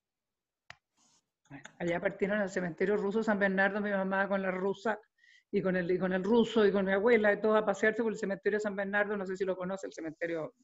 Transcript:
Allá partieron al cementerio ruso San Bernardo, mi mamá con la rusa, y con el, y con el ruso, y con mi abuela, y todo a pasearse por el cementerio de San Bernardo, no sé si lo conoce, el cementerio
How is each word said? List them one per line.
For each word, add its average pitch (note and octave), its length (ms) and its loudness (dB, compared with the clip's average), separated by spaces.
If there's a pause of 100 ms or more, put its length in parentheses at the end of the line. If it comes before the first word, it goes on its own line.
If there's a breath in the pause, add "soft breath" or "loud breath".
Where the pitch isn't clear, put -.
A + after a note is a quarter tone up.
(1800)
Allá E3+ 220 -2
partieron G3 380 -2
al G3 100 -2
cementerio F#3 480 -2
ruso G3+ 260 0
San G#3 160 2
Bernardo, G3 400 2
mi G#3 120 -4
mamá F#3+ 360 0
con F#3+ 140 -2
la F#3+ 100 -2
rusa, G3 480 -4 (520 soft breath)
y G3+ 100 0
con F#3 140 2
el, F3 160 0
y F3+ 80 0
con F#3 120 -2
el F#3 120 0
ruso, A3 420 4
y F#3+ 60 6
con G3 140 2
mi F#3+ 60 0
abuela, G#3+ 420 4
y G3+ 60 -4
todo G#3+ 160 2
a G#3+ 100 2
pasearse G#3+ 360 0
por A3 100 -2
el F#3+ 60 -6
cementerio G3 400 -2
de G#3 40 -2
San G3+ 140 -4
Bernardo, G3+ 400 0
no F#3+ 100 -4
sé F#3+ 120 -6
si G3 80 -2
lo F#3 100 -2
conoce, F#3+ 320 -6
el - 60 -14
cementerio D#3+ 720 -8